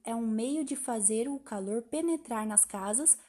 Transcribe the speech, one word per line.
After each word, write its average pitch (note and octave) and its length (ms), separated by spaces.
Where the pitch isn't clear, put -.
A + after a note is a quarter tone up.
é A3+ 140
um A#3 100
meio B3 380
de C4+ 100
fazer A3+ 540
o C#4 100
calor G#3 440
penetrar D4+ 640
nas G#3 180
casas G#3+ 540